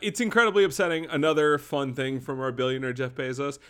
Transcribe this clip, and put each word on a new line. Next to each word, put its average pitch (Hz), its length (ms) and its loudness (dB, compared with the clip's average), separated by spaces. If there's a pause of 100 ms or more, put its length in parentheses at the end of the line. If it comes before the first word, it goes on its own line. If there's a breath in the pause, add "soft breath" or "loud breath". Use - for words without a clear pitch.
it's - 180 -4
incredibly 220 440 4
upsetting. 165 420 0
Another 151 540 2
fun 139 340 -4
thing 131 260 -4
from 131 200 -8
our 131 120 -2
billionaire 131 420 -2
Jeff 127 200 -4
Bezos, 135 460 -4 (100)